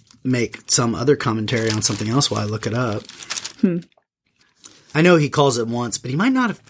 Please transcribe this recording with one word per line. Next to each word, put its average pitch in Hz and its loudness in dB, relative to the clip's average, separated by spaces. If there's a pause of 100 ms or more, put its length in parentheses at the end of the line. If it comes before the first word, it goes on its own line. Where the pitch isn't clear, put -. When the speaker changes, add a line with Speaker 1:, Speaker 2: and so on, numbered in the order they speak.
(220)
Speaker 1:
make 123 -2 (100)
some 117 2
other 135 2
commentary 113 -2
on 107 -2
something 107 -2
else 127 2
while 110 -2
I - -2
look 107 -6
it 107 -4
up. 120 -2 (580)
Speaker 2:
Hmm. 180 2 (1160)
Speaker 1:
I 151 2
know 175 8
he 147 2
calls 139 2
it 113 -4
once, 120 -4
but 127 -10
he 135 -4
might 233 2
not 247 0
have, - -10